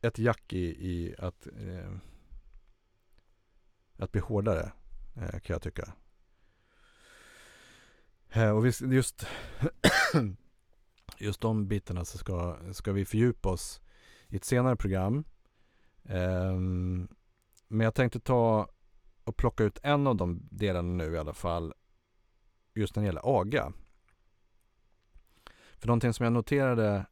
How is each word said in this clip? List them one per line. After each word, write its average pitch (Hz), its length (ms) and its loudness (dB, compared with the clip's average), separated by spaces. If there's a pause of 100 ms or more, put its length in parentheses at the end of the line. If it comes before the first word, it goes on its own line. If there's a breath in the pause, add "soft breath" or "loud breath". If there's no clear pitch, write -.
Ett 117 180 0
jack 113 340 0
i, 92 120 -2
i 87 520 -4
att, - 300 -8
eh, 92 500 -12 (2000 soft breath)
att 95 140 -8
bli 98 100 0
hårdare, 101 500 0 (440)
eh, 87 240 -8
kan - 140 -6
jag 82 80 -4
tycka. - 320 -10 (2250 loud breath)
Eh, 110 200 4
och 107 160 4
visst, 123 160 2
just, 131 460 0 (880 loud breath)
<clears throat> 107 240 0 (800)
just 104 240 -4
de 110 260 0
bitarna 90 380 -4
så - 120 -12
ska, 87 400 -4 (140)
ska 98 200 -6
vi 98 140 0
fördjupa 117 440 2
oss - 320 -6 (460 soft breath)
i - 80 -10
ett 98 100 -6
senare 123 300 4
program. 98 480 0 (800)
Ehm, 92 1040 0 (600)
men 110 180 2
jag 113 80 4
tänkte 120 260 2
ta 113 500 4 (540)
och - 140 -8
plocka - 260 2
ut 104 200 0
en 143 240 4
av 127 80 4
de 87 360 -2
delarna 90 420 0
nu 82 200 -2
i 82 40 -2
alla 76 160 -4
fall, 85 400 -4 (1000)
just 104 220 -2
när 104 80 0
det 104 40 2
gäller 101 320 2
aga. 110 340 -2 (2000 loud breath)
För - 100 -6
någonting 117 260 4
som 123 100 -2
jag 117 100 4
noterade 113 800 2